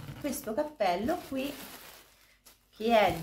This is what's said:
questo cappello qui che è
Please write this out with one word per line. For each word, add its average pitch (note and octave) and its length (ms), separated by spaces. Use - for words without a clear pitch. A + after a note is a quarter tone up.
questo A#3+ 340
cappello A3 640
qui C4+ 240
che A3+ 240
è F3+ 240